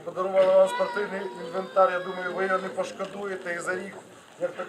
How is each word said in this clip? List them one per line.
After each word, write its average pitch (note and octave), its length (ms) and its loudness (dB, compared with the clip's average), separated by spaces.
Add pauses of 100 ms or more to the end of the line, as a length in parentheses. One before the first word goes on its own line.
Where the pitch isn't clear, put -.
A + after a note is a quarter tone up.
подарували F#3 440 2
вам F#3+ 220 8
спортивний G3 520 -2 (240)
інвентар. F#3 460 2
Я F3+ 80 -2
думаю, F#3 340 -6
ви F#3 120 -2
його F#3+ 120 2
не F#3+ 120 -4
пошкодуєте F#3+ 840 -6
і E3+ 60 -6
за F3+ 160 -4
рік, F#3+ 180 -8 (460)
як F3 120 -2
то F#3 180 -8